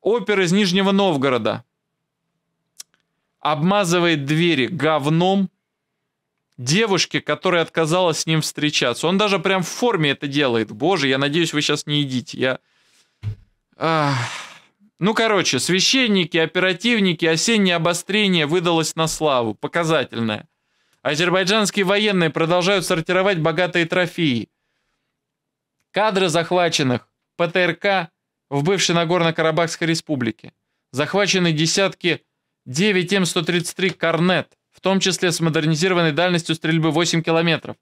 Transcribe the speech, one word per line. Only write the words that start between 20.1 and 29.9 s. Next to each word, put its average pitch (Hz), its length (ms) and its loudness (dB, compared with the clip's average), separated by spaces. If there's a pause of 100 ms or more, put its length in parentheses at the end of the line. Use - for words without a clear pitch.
Азербайджанские 180 840 0
военные 196 440 2
продолжают 175 560 0
сортировать 185 540 0
богатые 170 460 0
трофеи. 165 640 -2 (1400)
Кадры 190 360 2
захваченных 160 800 0 (300)
П 170 100 0
Т 170 140 -2
Р 170 140 0
К 190 360 -2 (380)
в 143 140 -2
бывшей 180 320 0
Нагорно-Карабахской 165 920 0
республике. 139 680 -4 (380)